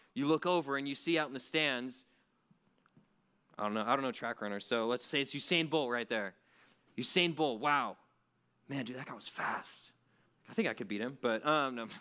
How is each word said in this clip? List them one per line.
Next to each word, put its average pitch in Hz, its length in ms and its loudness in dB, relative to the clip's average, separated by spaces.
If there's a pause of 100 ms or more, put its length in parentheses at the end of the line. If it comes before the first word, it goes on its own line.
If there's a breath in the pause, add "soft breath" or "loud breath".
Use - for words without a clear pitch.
(160 soft breath)
you 139 100 0
look 156 220 4
over 151 300 2
and 139 120 -4
you 139 60 -4
see 165 240 2
out 151 80 2
in 131 80 -8
the 131 40 -6
stands, 131 640 0 (1600 soft breath)
I - 40 -2
don't 104 120 0
know, 107 100 0
I 123 100 4
don't 139 60 2
know 131 100 0
track 117 300 -6
runners, 101 240 -4
so 113 220 2
let's 123 180 0
say 143 160 0
it's 143 140 -4
Usain 165 340 2
Bolt 139 220 2
right 120 180 0
there. 104 240 0 (640 soft breath)
Usain 170 380 2
Bolt, 135 260 0
wow. 135 340 2 (760)
Man, 139 160 -4
dude, 127 120 -8
that 131 80 -10
guy - 80 -10
was 107 140 -12
fast. - 640 -6 (580 soft breath)
I - 40 -16
think 208 140 2
I 113 60 0
could 107 140 -6
beat 101 120 -2
him, 131 220 -4
but, 113 240 2
um, 143 300 4
no. 117 120 -6 (140)